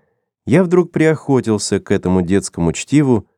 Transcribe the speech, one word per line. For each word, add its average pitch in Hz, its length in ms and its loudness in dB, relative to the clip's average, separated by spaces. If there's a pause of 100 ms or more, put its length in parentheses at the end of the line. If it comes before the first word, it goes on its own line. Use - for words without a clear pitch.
(440)
я 147 180 2
вдруг 175 300 -2
приохотился 123 880 0
к - 100 -8
этому 92 300 0
детскому 87 520 -2
чтиву, 131 640 0